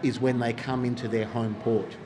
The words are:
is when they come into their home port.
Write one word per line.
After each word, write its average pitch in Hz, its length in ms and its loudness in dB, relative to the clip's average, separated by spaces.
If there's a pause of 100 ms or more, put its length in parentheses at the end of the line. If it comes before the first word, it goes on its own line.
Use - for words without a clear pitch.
is 117 180 2
when 127 180 2
they 120 140 2
come 127 320 -2
into 120 220 -2
their 110 200 0
home 113 360 0
port. 110 420 2